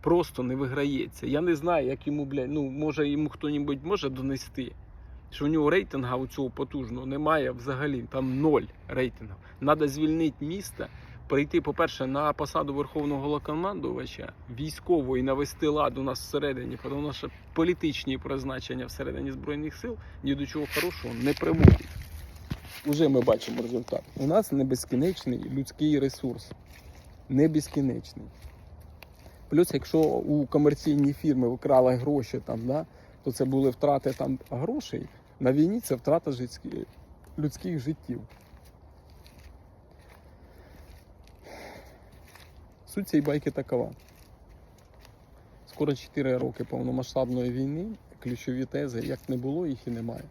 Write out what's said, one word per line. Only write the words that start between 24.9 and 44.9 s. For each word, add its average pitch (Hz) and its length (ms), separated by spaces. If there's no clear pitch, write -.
людський 139 500
ресурс. 131 520
Не 143 180
безкінечний. 143 800
Плюс, 170 220
якщо 160 260
у 147 460
комерційні 147 680
фірми 131 340
вкрали 127 480
гроші, 127 500
там, 117 220
да, 151 180
то 135 80
це 131 140
були 135 240
втрати 139 440
там 135 260
грошей. 175 580
На 131 140
війні 175 260
це 135 160
втрата 147 360
житські-, - 540
людських 151 400
життів. 123 420
Суть - 220
цієї 147 160
байки 147 260
такова. 120 400